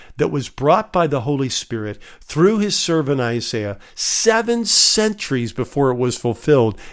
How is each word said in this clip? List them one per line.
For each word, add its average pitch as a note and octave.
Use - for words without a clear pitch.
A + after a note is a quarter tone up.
that E3
was C#3
brought E3+
by E3+
the C3+
Holy C3+
Spirit G#2+
through G3
his G3+
servant C#3+
Isaiah A2+
seven A3+
centuries G3+
before C3
it B2
was B2
fulfilled A#2+